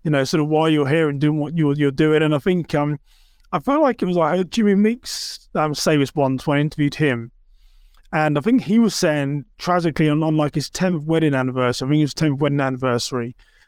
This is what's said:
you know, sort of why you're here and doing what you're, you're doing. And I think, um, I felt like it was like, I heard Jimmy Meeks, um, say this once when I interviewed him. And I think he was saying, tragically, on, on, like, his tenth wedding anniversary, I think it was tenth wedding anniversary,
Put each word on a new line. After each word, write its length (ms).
you 80
know, 120
sort 180
of 80
why 180
you're 200
here 200
and 140
doing 180
what 180
you're, 160
you're 180
doing. 300
And 140
I 40
think, 360
um, 240
I 80
felt 220
like 200
it 40
was 120
like, 160
I 40
heard 140
Jimmy 240
Meeks, 800
um, 180
say 220
this 180
once 320
when 120
I 40
interviewed 340
him. 360
And 260
I 40
think 220
he 160
was 160
saying, 500
tragically, 520
on, 140
on, 120
like, 200
his 140
tenth 340
wedding 300
anniversary, 520
I 40
think 100
it 40
was 100
tenth 260
wedding 200
anniversary, 760